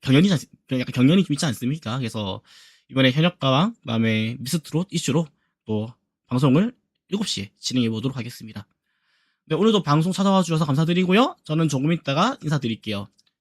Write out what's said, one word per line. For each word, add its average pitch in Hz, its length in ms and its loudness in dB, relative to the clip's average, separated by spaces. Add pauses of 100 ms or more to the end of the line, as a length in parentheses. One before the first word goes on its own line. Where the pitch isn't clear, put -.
경연이, 147 280 4
약간 - 540 -4 (100)
경연이 151 300 4
좀 147 100 -4
있지 - 120 -2
않습니까? 127 520 -4
그래서 107 420 -6 (520)
이번에 131 180 2
현역가왕, 156 680 0
그다음에 113 580 -2
미스트롯 151 540 -6
이슈로 160 340 -2 (380)
또 110 280 -4 (360)
방송을 143 440 2 (360)
일곱 202 180 -6
시에 - 320 -8
진행해 123 320 -2
보도록 120 260 -6
하겠습니다. 113 520 -14 (800)
네, 160 100 -4
오늘도 208 260 2
방송 160 300 2
찾아와 190 320 2
주셔서 165 200 0
감사드리고요. 175 800 2
저는 160 260 0
조금 143 240 0
있다가 170 520 0
인사드릴게요. 113 640 -4 (320)